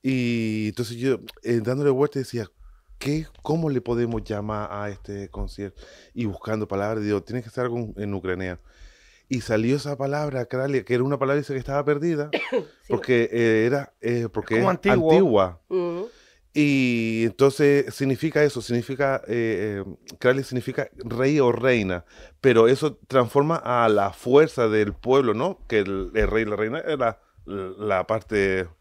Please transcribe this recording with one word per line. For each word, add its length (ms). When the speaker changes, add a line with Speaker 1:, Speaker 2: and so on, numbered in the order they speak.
Speaker 1:
y 680
entonces 280
yo, 220
eh, 200
dándole 260
vuelta 300
decía, 260
¿qué, 260
cómo 280
le 120
podemos 420
llamar 480
a 180
este 400
concierto? 520
Y 120
buscando 420
palabras, 360
digo, 200
tiene 180
que 80
ser 160
algo 320
en 160
ucraniano. 460
Y 140
salió 360
esa 200
palabra, 480
Kralia, 400
que 80
era 100
una 140
palabra, 220
dice, 140
que 60
estaba 240
perdida, 480
Speaker 2:
<coughs> 200
Sí. 140
Speaker 1:
porque, 440
eh, 340
era, 360
eh, 300
porque 240
Speaker 3:
Es 40
como 120
Speaker 1:
es 60
Speaker 3:
antiguo. 340
Speaker 1:
antigua. 580
Speaker 2:
Ujú. 400
Speaker 1:
Y 680
entonces 680
significa 480
eso, 200
significa, 680
eh, 580
eh, 340
Kralia 220
significa 540
rey 460
o 100
reina, 540
pero 300
eso 260
transforma 520
a 280
la 240
fuerza 560
del 240
pueblo, 400
¿no? 340
Que 120
el, 360
el 140
rey 140
y 20
la 100
reina 320
era 320
la 640
parte 640